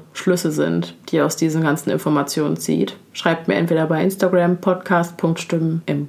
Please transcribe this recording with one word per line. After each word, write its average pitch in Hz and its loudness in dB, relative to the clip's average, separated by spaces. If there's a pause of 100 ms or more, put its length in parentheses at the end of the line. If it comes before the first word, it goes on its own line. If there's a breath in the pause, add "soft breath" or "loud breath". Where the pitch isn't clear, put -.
(120)
Schlüsse 180 0
sind, 160 0 (140)
die 160 -2
ihr 147 4
aus 160 -2
diesen 160 0
ganzen 156 0
Informationen 147 0
zieht. - -4 (160)
Schreibt 165 -2
mir 185 2
entweder 165 2
bei 160 0
Instagram, 180 2
podcast 180 0
punkt 165 0
stimmen 165 -2
im 147 -2